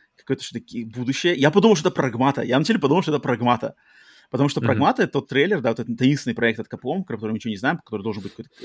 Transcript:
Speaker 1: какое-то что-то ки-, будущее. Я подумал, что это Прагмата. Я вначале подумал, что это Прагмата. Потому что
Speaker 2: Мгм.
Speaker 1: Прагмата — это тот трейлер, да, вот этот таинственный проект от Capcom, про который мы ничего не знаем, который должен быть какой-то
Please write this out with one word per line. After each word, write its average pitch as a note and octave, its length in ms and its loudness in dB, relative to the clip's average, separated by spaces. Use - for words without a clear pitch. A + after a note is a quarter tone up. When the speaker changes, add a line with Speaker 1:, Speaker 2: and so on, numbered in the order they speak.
Speaker 1:
какое-то - 280 -6
что-то A#2+ 160 -10
ки-, - 240 -12
будущее. B2 520 -2
Я D#3 140 4
подумал, G3+ 260 6
что E3+ 140 0
это - 60 -8
Прагмата. C3 460 0
Я B2 140 0
вначале D#3+ 240 2
подумал, D3 220 2
что D#3 100 -2
это D3 80 0
Прагмата. A#2+ 540 0
Потому C#3+ 200 2
что D3 100 -2
Speaker 2:
Мгм. B2 60 -2
Speaker 1:
Прагмата — C#3 380 2
это - 80 -4
тот - 160 -2
трейлер, D#3 320 2
да, A#2 100 0
вот A2+ 100 -4
этот A#2 180 -6
таинственный C3 360 2
проект A#2 260 0
от A2 120 -10
Capcom, D#3 320 -6
про A#2 120 -8
который G#2+ 160 -6
мы A2 40 -4
ничего A2 160 -6
не G2+ 60 -6
знаем, C#3+ 200 -2
который G#2+ 240 -10
должен G#2 200 -6
быть F#2+ 120 -12
какой-то - 160 -18